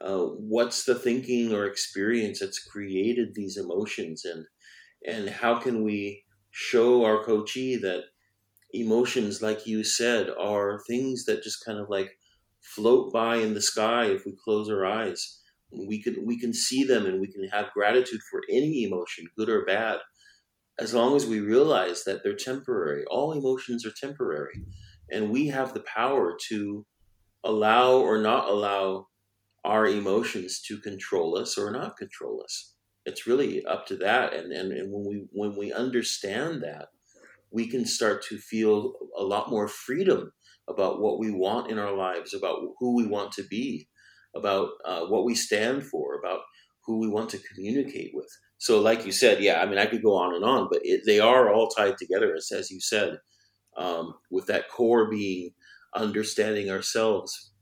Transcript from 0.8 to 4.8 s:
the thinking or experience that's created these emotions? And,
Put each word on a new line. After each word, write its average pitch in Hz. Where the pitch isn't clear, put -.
the 127
thinking 123
or 104
experience 101
that's 98
created 101
these 98
emotions? 90
And, 82